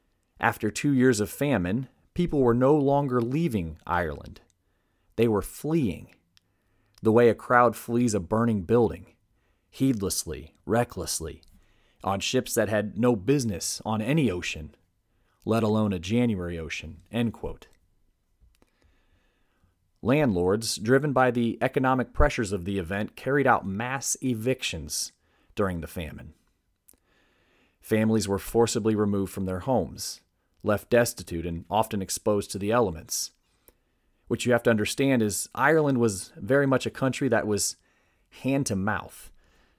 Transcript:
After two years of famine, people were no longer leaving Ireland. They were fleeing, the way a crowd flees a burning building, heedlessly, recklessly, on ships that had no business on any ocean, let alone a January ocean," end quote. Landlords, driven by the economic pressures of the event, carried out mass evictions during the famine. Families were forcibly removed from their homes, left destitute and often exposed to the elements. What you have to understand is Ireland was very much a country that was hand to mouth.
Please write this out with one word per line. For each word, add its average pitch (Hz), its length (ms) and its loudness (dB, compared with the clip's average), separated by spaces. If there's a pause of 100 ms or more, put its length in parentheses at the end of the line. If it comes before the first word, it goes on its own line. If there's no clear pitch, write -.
(400)
After 110 320 0
two 147 220 0
years 127 260 4
of 101 100 0
famine, 120 600 -2 (240)
people 156 260 0
were 120 140 6
no 127 200 4
longer 139 460 2
leaving 117 640 -2
Ireland. 85 540 -4 (800)
They 117 100 4
were 101 140 2
fleeing, 147 760 -4 (840)
the 110 100 4
way 120 160 8
a 110 80 6
crowd 120 400 4
flees 120 380 0
a 98 80 0
burning 110 420 0
building, 95 440 2 (640)
heedlessly, 95 880 -4 (100)
recklessly, 85 760 -4 (600)
on 98 200 -2
ships - 320 -2
that 107 160 0
had 104 280 -2
no 120 200 2
business 113 640 -2
on 107 180 -2
any 131 300 2
ocean, 87 420 -8 (720)
let 110 200 0
alone 107 280 2
a 90 80 -4
January 95 580 -2
ocean," 80 440 -10 (100)
end 113 220 -2
quote. - 340 -12 (2500)
Landlords, 110 680 2
driven 135 380 2
by 127 180 4
the 117 300 0
economic 131 500 0
pressures 131 400 2
of 90 140 -4
the 98 120 -2
event, 98 380 -4
carried 135 320 0
out 113 180 4
mass 120 560 -6
evictions 110 920 -4 (420)
during 92 240 -2
the 78 80 -8
famine. 80 460 -12 (1500)
Families 110 480 2
were 98 100 0
forcibly 113 580 0
removed 101 360 0
from 98 140 -6
their 92 160 -4
homes, - 580 -4 (420)
left 101 280 -2
destitute 92 560 0
and 85 240 -6
often 107 320 0
exposed 101 500 -2
to 98 80 -8
the 101 100 -2
elements. 98 640 -2 (960)
What 117 180 -4
you 120 60 2
have 117 120 2
to 120 60 4
understand 117 520 2
is 104 340 -2
Ireland 143 440 4
was 104 360 0
very 139 320 2
much 131 180 0
a 110 60 -4
country 131 380 -2
that 110 180 2
was 101 300 -2 (640)
hand 135 240 0
to 104 100 -4
mouth. - 560 -6 (480)